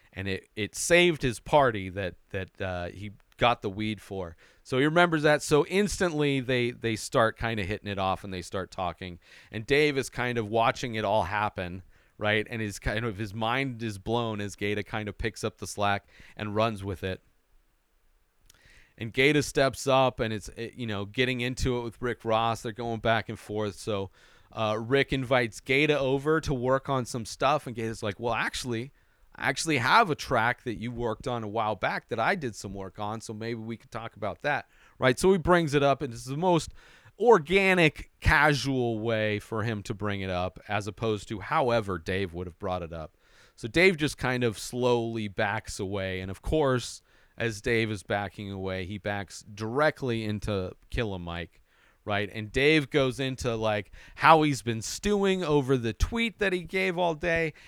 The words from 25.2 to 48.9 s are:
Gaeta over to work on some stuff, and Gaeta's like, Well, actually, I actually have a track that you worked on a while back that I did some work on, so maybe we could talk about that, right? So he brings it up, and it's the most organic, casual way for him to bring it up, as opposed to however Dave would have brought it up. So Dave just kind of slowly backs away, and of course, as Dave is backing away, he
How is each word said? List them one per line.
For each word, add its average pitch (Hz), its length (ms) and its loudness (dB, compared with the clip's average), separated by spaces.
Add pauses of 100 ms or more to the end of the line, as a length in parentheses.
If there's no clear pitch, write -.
Gaeta 147 360 2
over 139 440 2
to 151 120 -2
work 131 360 0
on 131 160 0
some 117 200 -8
stuff, 143 400 0
and 120 100 -10
Gaeta's 113 280 -6
like, 101 160 -4
Well, 117 160 -2
actually, 131 560 -4 (440)
I - 140 -2
actually 147 280 0
have 165 320 4
a 135 60 -2
track 120 480 0
that 113 120 -6
you 117 160 -6
worked 117 360 -4
on 120 160 -4
a 107 40 -8
while 107 280 -2
back 156 340 -4
that 113 100 -2
I 156 160 2
did 135 200 -6
some 98 180 -10
work 95 260 -12
on, 107 220 -6
so 113 120 -10
maybe 113 260 -6
we 113 180 -8
could - 140 -20
talk 113 240 -10
about 101 260 -6
that, 135 260 -2 (320)
right? 127 180 4
So 190 140 6
he 202 60 6
brings 170 360 4
it 139 100 4
up, 139 180 4
and 127 120 -6
it's 117 120 -14
the 135 120 -6
most 170 360 2 (460)
organic, 185 1000 4
casual 135 800 4
way 107 400 0
for 107 240 -4
him 110 200 -2
to 117 100 -6
bring 101 280 -4
it 95 80 -4
up, 90 380 -2
as 104 200 -2
opposed 110 400 -4
to 107 120 -8
however 117 580 0
Dave 92 360 -4
would 90 140 -8
have 82 120 -16
brought 90 240 -4
it 82 100 -10
up. 80 220 -12 (400)
So - 120 -8
Dave 170 300 4
just 147 200 -2
kind 127 260 -2
of 110 140 0
slowly 117 680 -2
backs 104 520 -4
away, 95 400 -4
and 95 120 -6
of - 100 -12
course, 135 600 0 (360)
as 110 240 -4
Dave 113 300 0
is 101 120 -6
backing 101 480 -4
away, 95 340 -6
he 101 120 -8